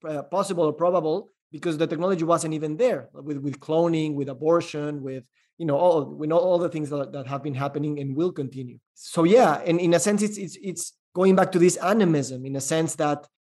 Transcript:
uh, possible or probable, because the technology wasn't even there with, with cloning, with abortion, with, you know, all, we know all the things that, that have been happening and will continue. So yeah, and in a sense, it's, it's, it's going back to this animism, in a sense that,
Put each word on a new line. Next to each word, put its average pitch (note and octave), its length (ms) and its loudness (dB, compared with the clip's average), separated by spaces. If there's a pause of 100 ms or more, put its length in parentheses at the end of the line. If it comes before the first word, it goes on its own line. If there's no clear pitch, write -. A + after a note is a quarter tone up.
uh, D3 160 -6
possible F#3 400 -2
or D3+ 100 2
probable, E3+ 560 0 (220)
because D#3 260 -4
the D#3+ 80 0
technology E3 380 -2
wasn't E3 320 2
even D3+ 200 -4
there F#3 380 -2
with, D3 240 -10
with C3+ 220 -6
cloning, D#3+ 560 0
with C#3 120 -4
abortion, D3 760 -2
with, C3 200 -10 (360)
you E3+ 80 -4
know, C#3+ 100 2
all, E3+ 280 4
we D3 200 -10
know E3 140 2
all F3+ 180 4
the F3 100 0
things D3+ 220 -6
that, C#3+ 240 -6
that C3+ 140 -12
have C3+ 160 -8
been D3 100 -6
happening C#3+ 460 -4
and C#3 160 -6
will F3 160 0
continue. C3 480 -10 (160)
So - 280 -2
yeah, F#3 400 6
and E3+ 160 2
in F3 140 4
a E3+ 60 4
sense, G#3 240 0
it's, G#3 160 -4
it's, F3+ 240 -10
it's - 300 -10 (200)
going F#3 220 4
back F#3+ 160 4
to F3+ 80 2
this F3 180 6
animism, D3+ 720 0
in C#3 80 -6
a C#3 60 -6
sense D#3+ 340 -2
that, D3 320 -2 (300)